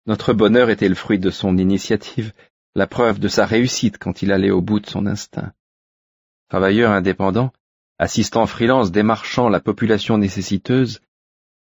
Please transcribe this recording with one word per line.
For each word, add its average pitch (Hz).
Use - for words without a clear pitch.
Notre 107
bonheur 113
était 101
le 90
fruit 104
de 92
son 92
initiative, 101
la 95
preuve 113
de 101
sa 101
réussite 113
quand -
il 98
allait 98
au 95
bout 104
de -
son 98
instinct. -
Travailleur 101
indépendant, 98
assistant 110
freelance 117
démarchant 110
la 92
population 110
nécessiteuse, 104